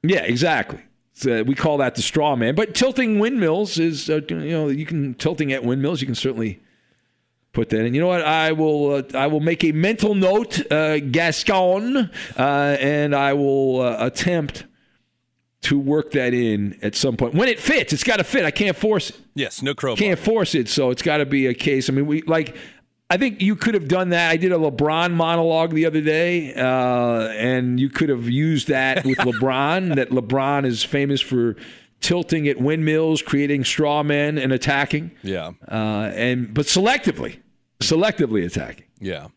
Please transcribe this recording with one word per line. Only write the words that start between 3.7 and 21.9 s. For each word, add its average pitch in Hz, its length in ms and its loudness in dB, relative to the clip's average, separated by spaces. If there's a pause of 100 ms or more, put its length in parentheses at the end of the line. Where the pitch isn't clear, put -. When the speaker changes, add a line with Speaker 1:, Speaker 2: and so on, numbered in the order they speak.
Speaker 1:
is, 165 320 -2
uh, 156 200 0
you 165 80 -6 (140)
know, 156 180 -2
you 147 180 -2
can, 143 280 -4
tilting 147 380 -2
at 131 120 -4
windmills, 135 360 0
you 131 60 -4
can 123 80 -4
certainly 110 460 -4 (920)
put - 180 -2
that 110 140 2
in. 120 80 0
You 143 100 2
know 175 40 2
what? 180 160 2
I 160 300 2
will, 151 400 2
uh, 139 100 0 (120)
I 135 120 2
will 151 140 0
make 165 240 0
a 156 80 2
mental 208 420 2
note, 202 560 0
uh, 156 300 2
Gascon, 185 1080 0 (280)
uh, 143 400 2
and 143 380 2
I 139 160 2
will, 135 480 2
uh, 120 180 0
attempt 147 680 -2 (1000)
to 143 140 0
work 147 360 0
that 123 220 0
in 104 480 0
at 104 120 -4
some 127 220 0
point. 120 180 -2
When 226 140 2
it 226 100 -2
fits, 269 340 0
it's 147 120 -2
gotta 214 180 2
fit. - 220 0
I 151 80 0
can't 202 240 0
force 214 340 0
it. - 60 -20 (180)
Speaker 2:
Yes, - 260 -6
no 135 140 -2
crowbar. 123 220 -2
Speaker 1:
Can't 196 240 0
force 214 340 2
it, 123 140 0
so 131 220 2
it's 123 120 -4
gotta 151 240 2
be 135 220 2
a 123 60 0
case. 135 360 0